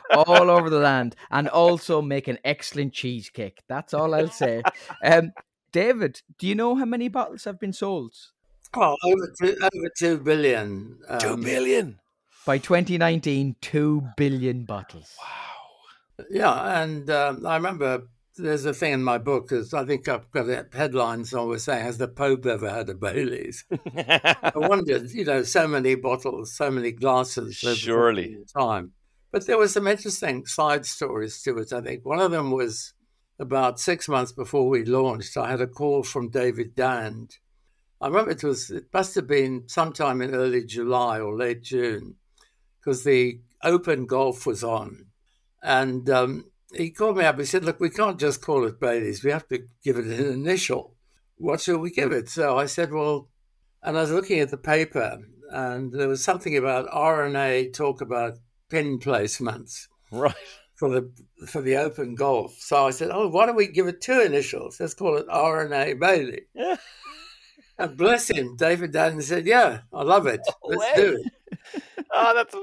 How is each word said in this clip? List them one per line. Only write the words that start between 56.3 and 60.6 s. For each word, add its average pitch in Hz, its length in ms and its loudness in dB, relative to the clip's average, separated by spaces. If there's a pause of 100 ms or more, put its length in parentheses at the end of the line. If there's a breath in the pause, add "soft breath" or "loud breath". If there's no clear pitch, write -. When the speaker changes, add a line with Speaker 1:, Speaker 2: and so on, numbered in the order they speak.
Speaker 3:
about 127 340 0
R 151 340 2
N 143 100 -2
A 131 340 0
talk 139 320 -2
about 117 320 -2 (360)
pin 147 300 -2
placements 113 880 -4 (240)
Speaker 2:
Right. 127 240 0 (400 loud breath)